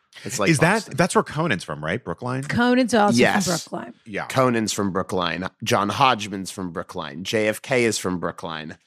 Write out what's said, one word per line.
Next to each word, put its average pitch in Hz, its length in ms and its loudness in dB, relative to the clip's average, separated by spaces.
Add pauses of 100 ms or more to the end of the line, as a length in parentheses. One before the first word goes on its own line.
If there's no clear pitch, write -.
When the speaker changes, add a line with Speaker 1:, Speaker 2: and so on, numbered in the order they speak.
(240)
Speaker 1:
It's - 160 -8
like 190 100 4
Speaker 2:
Is 151 80 4
that, 170 160 4
Speaker 1:
Boston. 220 220 -4
Speaker 2:
that's 175 180 2
where 214 100 4
Conan's 143 400 -2
from, 76 180 -8
right? 87 200 -2
Brookline? 123 420 -6
Speaker 3:
Conan's 247 480 2
also 214 240 4
Speaker 1:
Yes. 208 300 4
Speaker 3:
from 180 60 0
Brookline. - 420 -8 (100)
Speaker 2:
Yeah. 95 220 -8
Speaker 1:
Conan's 120 460 2
from 101 180 0
Brookline. 90 580 -2 (140)
John 101 260 2
Hodgman's 101 600 0
from 90 220 -8
Brookline. 85 520 -8
J 107 240 0
F 107 140 -4
K 127 220 2
is 110 140 2
from 92 200 -2
Brookline. 82 580 -6 (100)